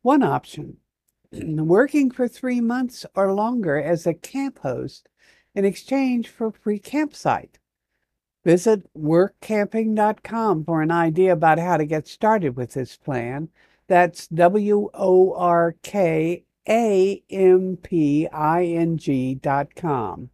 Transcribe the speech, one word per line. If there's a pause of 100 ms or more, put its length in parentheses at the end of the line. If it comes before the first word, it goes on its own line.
One
option, (540)
<clears throat>
working
for
three
months
or
longer
as
a
camp
host (460)
in
exchange
for
free
campsite. (840)
Visit (120)
workcamping
dot
com
for
an
idea
about
how
to
get
started
with
this
plan. (400)
That's
W
O
R
K (240)
A
M
P
I
N
G
dot
com.